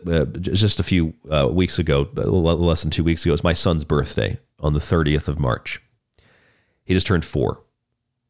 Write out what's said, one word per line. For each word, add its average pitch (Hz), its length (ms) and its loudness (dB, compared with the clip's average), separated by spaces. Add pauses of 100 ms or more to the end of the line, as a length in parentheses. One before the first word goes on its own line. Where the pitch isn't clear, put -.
uh, 80 180 2
j-, 82 280 -4
just 101 260 2
a 90 40 -2
few, 82 300 2 (160)
uh, 73 220 2
weeks 90 260 0
ago, 71 400 0
a - 40 -4
little 85 440 2
less 82 160 2
than 80 80 -4
two 80 140 0
weeks 82 220 0
ago, 87 40 2
it 85 40 4
was 85 100 0
my 85 100 2
son's 82 300 0
birthday 69 560 -2 (200)
on 76 140 0
the 73 60 0
thirtieth 76 480 0
of 73 100 -4
March. 62 420 -4 (1040)
He 92 120 0
just 92 100 2
turned 87 180 2
four. - 380 -4 (680)